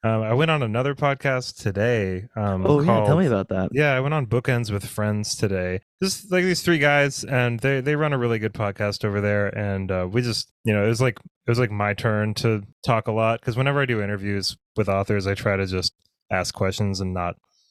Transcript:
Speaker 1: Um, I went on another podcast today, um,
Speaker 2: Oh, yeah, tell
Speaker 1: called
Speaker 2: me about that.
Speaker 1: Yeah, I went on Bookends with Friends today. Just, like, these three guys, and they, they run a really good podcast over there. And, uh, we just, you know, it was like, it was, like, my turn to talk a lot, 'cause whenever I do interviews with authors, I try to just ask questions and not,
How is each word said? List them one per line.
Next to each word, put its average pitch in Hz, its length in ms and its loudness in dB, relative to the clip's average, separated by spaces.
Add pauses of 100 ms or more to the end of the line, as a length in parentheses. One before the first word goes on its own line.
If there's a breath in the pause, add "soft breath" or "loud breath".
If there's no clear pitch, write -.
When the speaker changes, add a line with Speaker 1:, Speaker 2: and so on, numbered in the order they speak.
Speaker 1:
Um, 110 180 2
I 110 140 0
went 160 160 2
on 151 100 2
another 127 320 0
podcast 135 680 -2
today, 101 760 0
um, 98 280 0
Speaker 2:
Oh, 147 160 6
yeah, 147 60 0
tell 110 220 4
Speaker 1:
called 151 140 6
Speaker 2:
me 190 40 4
about 104 240 2
that. 95 220 -2
Speaker 1:
Yeah, 139 240 2
I 127 60 0
went 139 120 0
on 143 140 -2
Bookends 120 440 0
with 101 140 -4
Friends 104 500 -2
today. 92 440 -2 (240)
Just, - 280 -4
like, 180 120 2
these 180 180 0
three 175 160 2
guys, 143 460 2
and 123 360 0
they, 135 220 0
they 147 140 0
run 151 180 0
a 135 60 0
really 117 180 0
good 104 160 -2
podcast 104 500 -2
over 104 160 0
there. 104 280 2 (100)
And, 98 340 -2
uh, 90 200 0
we 120 100 2
just, 120 320 -4 (100)
you 110 100 2
know, 104 120 2
it 110 40 4
was 113 120 2
like, 127 160 0
it - 320 -12
was, 117 80 2
like, 120 140 2
my 104 240 0
turn 107 400 0
to 110 260 0 (240)
talk 113 220 0
a 117 40 -2
lot, 113 300 0
'cause 113 160 -4
whenever 139 240 0
I 135 60 0
do 117 160 0
interviews 101 520 -4 (220)
with 101 120 0
authors, 98 360 0
I 98 80 2
try 98 240 0
to 98 80 0
just 92 260 -2 (380)
ask 90 240 -2
questions 98 480 -2
and 92 100 -4
not, 87 260 -4 (340)